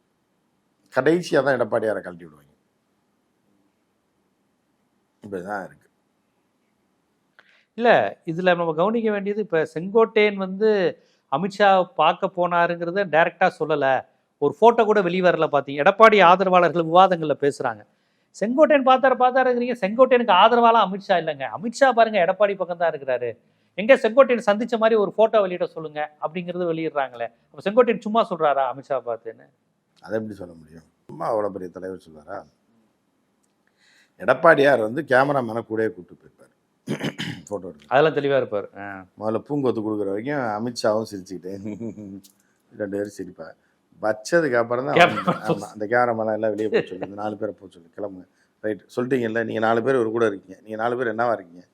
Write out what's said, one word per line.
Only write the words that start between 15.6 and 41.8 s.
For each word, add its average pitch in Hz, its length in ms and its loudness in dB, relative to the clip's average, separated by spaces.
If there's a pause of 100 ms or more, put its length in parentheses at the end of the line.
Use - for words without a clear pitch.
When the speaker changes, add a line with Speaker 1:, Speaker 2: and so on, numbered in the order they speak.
Speaker 2:
எடப்பாடி 202 420 6
ஆதரவாளர்கள் 180 600 4
விவாதங்கள்ல 165 560 4
பேசுறாங்க. 131 440 -4 (540)
செங்கோட்டையன் 269 460 4
பார்த்தாரு, 262 340 4
பார்த்தாருங்கிறீங்க, 247 600 0
செங்கோட்டையனுக்கு 233 520 2
ஆதரவாலாம் 226 540 6
அமித்ஷா 196 260 -4
இல்லைங்க. 156 320 -2 (120)
அமித்ஷா 240 340 2
பாருங்க, 220 340 2
எடப்பாடி 196 300 0
பக்கம் 175 220 -6
தான் 165 140 0
இருக்கிறாரு. 127 460 -6 (360)
எங்க 220 220 2
செங்கோட்டையன் 240 560 2
சந்திச்ச 233 260 -2
மாதிரி 220 180 2
ஒரு 202 160 0
போட்டோ 220 300 2
வெளியிட 180 240 -4
சொல்லுங்க 151 460 -10 (100)
அப்படிங்கறது 175 520 -6
வெளியிடுறாங்களே. 139 580 -6 (200)
அப்ப 151 200 -8
செங்கோட்டையன் 233 280 2
சும்மா 220 300 -2
சொல்றாரா 139 480 0
அமித்ஷா 131 280 -6
பார்த்துன்னு? 117 440 -10 (520)
Speaker 1:
அதை 104 160 -8
எப்படி 107 160 -8
சொல்ல 87 200 -16
முடியும்? 80 300 -20 (220)
சும்மா 160 220 -10
அவ்வளவு 104 260 -2
பெரிய 92 180 -12
தலைவர் 92 380 -14
சொல்றாரா? 78 340 -16 (1700)
எடப்பாடியார் 139 640 4
வந்து 113 220 -4
கேமராமேனை 127 600 0
கூடயே 110 320 -2
கூப்பிட்டு 87 280 -20
போயிருப்பாரு - 260 -20 (1000)
போட்டோ 95 200 -10
எடுக்க. - 200 -18
Speaker 2:
அதெல்லாம் 143 280 2
தெளிவா 139 280 0
இருப்பாரு. 101 360 -8
ஆ. 98 260 -14 (140)
Speaker 1:
முதல்ல 110 300 -4
பூங்கொத்து 131 300 -2
கொடுக்குற 104 260 -6
வரைக்கும் 110 300 -6
அமித்ஷாவும் 113 760 -4
சிரிச்சுக்கிட்டே 95 640 -14 (1000)